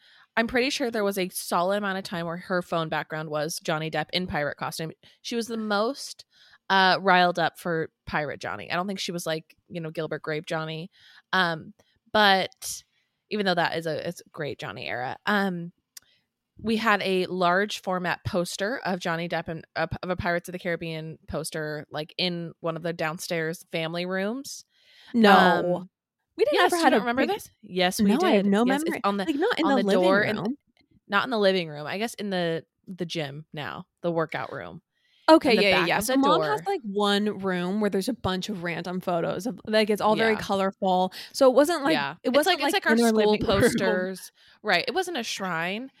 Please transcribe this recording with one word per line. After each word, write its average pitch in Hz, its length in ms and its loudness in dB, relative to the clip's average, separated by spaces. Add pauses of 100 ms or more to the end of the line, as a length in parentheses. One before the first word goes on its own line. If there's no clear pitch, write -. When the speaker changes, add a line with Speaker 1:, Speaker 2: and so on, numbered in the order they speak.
(380)
Speaker 1:
I'm 233 100 2
pretty 240 220 0
sure 277 200 -2
there 226 140 -2
was 202 140 0
a 185 120 0
solid 190 480 0
amount 202 200 -2
of 190 80 -8
time 170 220 -6
where 165 100 -6
her 180 240 -2
phone 165 260 -2
background 156 420 -6
was 151 320 -4
Johnny 160 300 -2
Depp 156 220 -2
in 180 140 -2
pirate 147 300 -4
costume. 160 340 -8 (320)
She - 120 -8
was 226 120 -4
the 233 100 -8
most, 214 640 -4 (460)
uh, 190 320 4
riled 180 380 4
up 160 180 0
for 160 320 -4 (160)
pirate 151 340 -6
Johnny. 95 320 -8
I - 40 -2
don't 180 100 -2
think 196 140 -6
she - 120 -6
was 175 140 -6
like, 160 300 -6 (140)
you 170 120 -10
know, 160 80 -8
Gilbert 156 320 -6
Grape 160 240 -6
Johnny. 160 460 -8 (420)
Um, 175 400 -2 (400)
but 196 680 2 (480)
even 208 160 -2
though 180 80 2
that 165 200 0
is 165 120 -4
a, 151 200 -4
it's 175 140 -10
a - 100 -20
great 143 280 -8
Johnny 113 280 -10
era. 110 380 -6
Um, 190 460 -2 (880)
we 220 160 0
had 214 260 2
a 185 240 0
large 180 540 0
format 180 440 -4
poster 196 580 -4
of 185 160 -2
Johnny 170 300 -4
Depp 170 180 -4
and, 165 180 -10 (100)
uh, - 120 -2 (160)
of 180 60 -4
a 180 80 -2
Pirates 175 320 -2
of 175 40 -12
the 180 60 -8
Caribbean 160 580 -6 (100)
poster, 151 600 -6
like, 156 280 -8
in 170 420 -4
one 165 160 -4
of 160 80 -8
the 170 80 -2
downstairs 165 800 -4
family 170 340 -4
rooms. 196 600 -6 (480)
Speaker 2:
No. 220 180 10 (460)
Speaker 1:
Um, 185 120 -12 (460)
Speaker 2:
We 370 100 0
didn't 587 100 2
Speaker 1:
yes, 359 180 4
Speaker 2:
ever 349 40 2
Speaker 1:
you 330 60 2
Speaker 2:
had 294 80 6
Speaker 1:
don't 285 60 6
Speaker 2:
a 208 60 2
Speaker 1:
remember 240 200 0
Speaker 2:
big 330 60 0
Speaker 1:
this? 403 200 -6 (140)
Yes, 180 380 0
we 202 100 6
Speaker 2:
No, 247 100 4
I 359 100 4
have 202 120 6
Speaker 1:
did. 202 80 2
Speaker 2:
no 214 140 4
Speaker 1:
Yes, 269 160 2
it's 330 80 -2
Speaker 2:
memory. 277 160 -4
Speaker 1:
on 202 120 0
the, 196 80 -4
Speaker 2:
Like, 320 100 -4
not 370 240 0
in 330 60 2
Speaker 1:
on 285 60 4
Speaker 2:
the 262 120 4
Speaker 1:
the 202 40 -2
Speaker 2:
living 190 160 4
Speaker 1:
door 190 180 4
and 214 180 -2
Speaker 2:
room. 233 180 -4 (500)
Speaker 1:
not 196 160 2
in 247 60 -4
the 233 100 0
living 190 300 2
room. 147 180 -12
I 156 100 -4
guess 226 180 -6
in 208 140 -6
the, 170 360 -2 (220)
the 180 180 -8
gym 151 480 -8
now, 147 320 -10 (160)
the 170 100 -2
workout 156 400 -4
room. 90 300 -12 (460)
Speaker 2:
Okay, 320 240 8
Speaker 1:
In 220 60 6
the 214 60 4
Speaker 2:
yeah, 202 60 4
yeah, 190 120 6
Speaker 1:
back - 80 2
Speaker 2:
yeah. 165 100 2
Speaker 1:
of 196 60 0
Speaker 2:
So 262 80 0
Speaker 1:
the 269 60 4
Speaker 2:
Mom 285 220 4
has, 415 200 0
Speaker 1:
door. 403 120 -4
Speaker 2:
like, 349 100 -4
one 202 560 0
room 185 420 -2
where 208 100 2
there's 190 180 -2
a 269 40 -2
bunch 185 360 -4
of 190 140 -6
random 175 360 -4
photos 180 460 -2
of, 208 220 -6
like, 214 240 2
it's 202 100 0
all 214 140 4
very 220 180 2
Speaker 1:
Yeah. 208 60 -2
Speaker 2:
colorful. 190 720 0 (200)
So 269 140 6
it 262 60 6
wasn't, 294 300 4
like, 277 100 2
Speaker 1:
Yeah. 143 200 -2 (100)
Speaker 2:
it 285 60 -2
Speaker 1:
It's 240 60 2
Speaker 2:
wasn't, 330 200 4
Speaker 1:
like, 294 80 -2
Speaker 2:
like, 285 60 2
Speaker 1:
it's - 40 0
like 392 140 0
our 311 60 4
Speaker 2:
in 233 100 4
our 233 60 6
Speaker 1:
school 214 240 4
Speaker 2:
living 214 120 0
<laughs> - 20 -4
room. 202 140 2
Speaker 1:
posters. 190 720 0 (320)
Right. 190 240 2
It 240 80 -4
wasn't 349 220 -2
a 233 60 -4
shrine, 190 760 -4